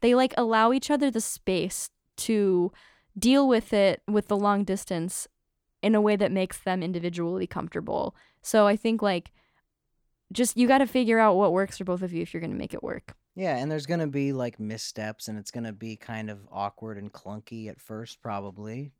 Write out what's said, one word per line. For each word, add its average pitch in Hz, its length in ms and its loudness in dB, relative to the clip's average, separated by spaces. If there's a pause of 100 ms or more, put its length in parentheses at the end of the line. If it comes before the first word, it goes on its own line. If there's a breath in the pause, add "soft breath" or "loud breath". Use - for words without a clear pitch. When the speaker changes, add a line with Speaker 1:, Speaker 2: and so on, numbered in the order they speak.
Speaker 1:
They, 240 140 6
like, 262 200 4
allow 226 380 4
each 269 160 0
other 285 220 2
the 226 100 -2
space - 720 -4 (260)
to 190 540 2 (480 soft breath)
deal 269 280 6
with 226 260 2
it, 196 340 4
with 208 220 0
the 208 80 2
long 202 260 2
distance, 185 640 -4 (560)
in 214 100 4
a 214 80 6
way 208 140 4
that 196 160 2
makes 190 260 -2
them 185 240 -2
individually 175 640 -4
comfortable. - 680 -4 (260 soft breath)
So 214 240 4
I 208 100 4
think, 226 280 -2
like, 185 280 -2 (1000)
just, 226 260 0
you 240 100 6
gotta 269 200 6
figure 226 320 2
out 214 160 6
what 190 180 4
works 190 240 -2
for 196 60 -8
both 180 180 -4
of 185 120 -6
you 165 100 -4
if 170 100 -14
you're 170 80 -6
gonna 101 140 -8
make - 180 -10
it - 80 -10
work. - 340 -10 (200)
Speaker 2:
Yeah, 180 220 -2
and 139 140 -4
there's 151 140 -4
gonna 165 220 -2
be, 139 260 -2
like, 123 260 -4
missteps, 107 680 -8
and 107 100 -8
it's 104 140 -14
gonna 117 200 -8
be 107 240 -12
kind 110 360 -10
of 101 80 -12 (120)
awkward 101 460 -8
and 101 160 -14
clunky 107 540 -14
at - 120 -16
first, 113 400 -14
probably, 107 800 -10